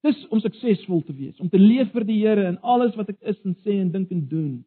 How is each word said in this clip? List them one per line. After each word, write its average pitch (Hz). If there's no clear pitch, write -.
Dis 294
om 220
suksesvol 190
te 147
wees, 135
om 180
te 185
leef 226
vir 233
die 214
Here 214
in 175
alles 247
wat 208
ek -
is 214
en 185
sê 202
en 185
dink 190
en 165
doen. 151